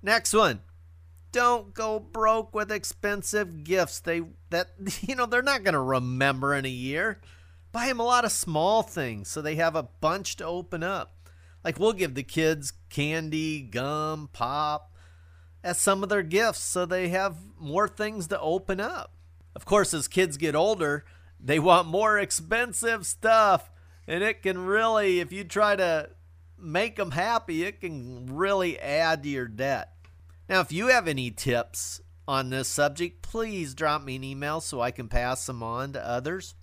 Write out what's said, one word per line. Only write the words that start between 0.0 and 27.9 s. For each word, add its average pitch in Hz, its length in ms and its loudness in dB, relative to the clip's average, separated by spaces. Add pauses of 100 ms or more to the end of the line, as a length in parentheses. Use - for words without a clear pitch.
Next 220 300 2
one. 185 280 4 (680)
Don't 240 440 2
go 214 260 -2
broke 220 540 0
with 214 180 -2
expensive 202 880 -4
gifts. 175 380 0
They, 170 220 -2 (280)
that, 175 200 -2 (160)
<laughs> 196 160 -6
you 254 120 -4
know, 247 120 0
they're 240 160 2
not 262 220 0
gonna 160 180 4
remember 131 720 2
in 139 100 -2
a 131 60 -4
year. 139 500 -4 (500)
Buy 240 180 -2
'em 247 120 -2
a 233 40 2
lot 240 200 6
of 214 80 0
small 180 500 2
things 117 460 -6
so 156 140 -8
they 156 140 -4
have 165 200 2
a 156 60 0
bunch 165 540 -4
to 165 100 -10
open 175 360 -6
up. - 460 -6 (340)
Like, - 160 -4
we'll 214 140 4
give 170 220 -2
the 135 80 -6
kids 156 500 0 (160)
candy, 156 720 -2
gum, 147 720 -4
pop 147 640 -4 (680)
as 175 160 -2
some 196 240 4
of 202 60 -4
their 202 140 2
gifts 202 380 2
so 180 260 -2
they 180 220 0
have 185 280 0 (220)
more 165 300 0
things 208 400 -6
to 196 120 -2
open 185 400 -2
up. 294 340 -6 (400)
Of - 120 -14
course, 202 260 4
as 147 160 -2
kids 170 300 0
get 151 160 0
older, 156 500 2 (340)
they 143 200 2
want 170 300 6
more 208 300 2
expensive 220 880 -2
stuff, 220 640 4 (360)
and 175 160 -2
it 214 200 -2
can 185 220 -2
really, 208 560 4
if 160 100 -6
you 190 140 -8
try 202 320 2
to 165 340 0 (460)
make 185 420 -2
'em 190 120 -2
happy, 180 540 0
it 202 160 -8
can 127 540 -10